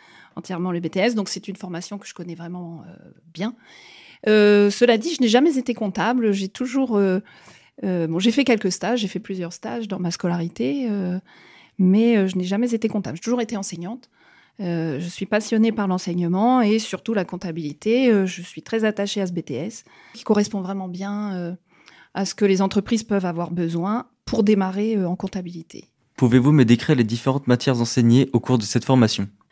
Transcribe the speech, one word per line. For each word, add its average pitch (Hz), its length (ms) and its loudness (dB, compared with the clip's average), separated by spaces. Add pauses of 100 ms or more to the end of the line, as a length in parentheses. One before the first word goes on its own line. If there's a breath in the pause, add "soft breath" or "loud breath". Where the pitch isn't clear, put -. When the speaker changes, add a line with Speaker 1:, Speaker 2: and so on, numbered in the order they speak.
(360 soft breath)
Speaker 1:
entièrement 180 360 -6
les 175 100 -4
B - 80 -4
T 190 100 -4
S. 226 160 2
Donc 202 140 -4
c'est - 180 -10
une 190 80 -10
formation 180 420 -12
que 196 80 -16
je - 80 -18
connais 170 220 -12
vraiment, 170 500 -12
euh, - 240 -20 (240)
bien. 214 220 -6 (720 loud breath)
Euh, 208 440 6
cela 233 260 4
dit, 302 180 -4
je - 60 0
n'ai 233 80 4
jamais 269 280 4
été 247 160 -2
comptable. 214 600 0
J'ai 196 160 -2
toujours, 247 480 -2
euh, 190 240 2 (600 soft breath)
euh, 180 240 0
bon, 165 100 -2
j'ai 214 140 2
fait 269 120 2
quelques 214 280 2
stages, 226 300 -2
j'ai 208 60 -4
fait 185 120 -6
plusieurs 180 340 -8
stages 226 340 -10
dans 185 120 -6
ma 175 100 -2
scolarité, 190 800 -4
euh, 185 300 -2 (580 soft breath)
mais, 214 400 4
euh, 190 100 4
je 185 80 -4
n'ai 185 80 -2
jamais 214 300 -2
été 226 140 0
comptable. 185 300 -4
J'ai - 40 -14
toujours 247 200 -2
été 226 140 -6
enseignante. 190 540 -10 (500 soft breath)
Euh, 165 400 -2
je 175 80 -6
suis 190 200 -8
passionnée 220 440 2
par 214 160 -2
l'enseignement 185 720 2
et 214 180 2
surtout 214 340 -6
la 196 100 0
comptabilité. 175 880 -2
Euh, 196 140 4
je 180 160 -6
suis - 220 -16
très 226 200 -4
attachée 208 380 -2
à 185 60 -2
ce 180 40 -6
B 170 120 -6
T 147 100 -10
S, 165 300 -8 (320 soft breath)
qui - 80 -20
correspond 208 380 0
vraiment 190 260 -8
bien, 196 480 -6
euh, 175 160 -6 (640 soft breath)
à 196 100 -2
ce - 80 -6
que 208 120 0
les 190 180 4
entreprises 208 400 0
peuvent 196 240 -2
avoir 175 240 -4
besoin 175 560 -2 (180)
pour - 160 0
démarrer, 202 560 2
euh, 185 100 0
en 175 80 -2
comptabilité. 175 720 -10 (300)
Speaker 2:
Pouvez-vous 127 360 4
me 143 140 8
décrire 117 300 4
les 123 80 4
différentes 123 420 -2
matières 123 340 2
enseignées 117 540 4
au 113 60 4
cours 127 180 0
de 110 60 0
cette 110 220 -2
formation ? 113 420 4 (240)